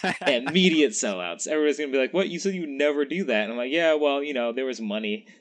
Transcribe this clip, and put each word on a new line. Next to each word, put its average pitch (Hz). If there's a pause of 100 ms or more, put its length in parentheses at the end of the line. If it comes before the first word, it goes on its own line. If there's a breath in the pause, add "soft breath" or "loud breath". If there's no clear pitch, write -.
<laughs> 180
Immediate 151
sellouts. 90
Everybody's 151
gonna 147
be 135
like, 131
"What? 185
You 170
said 196
you 180
would 156
never 143
do 165
that." 110
And 107
I'm 120
like, 127
"Yeah, 160
well, 143
you 147
know, 120
there 131
was 117
money. 107 (140 loud breath)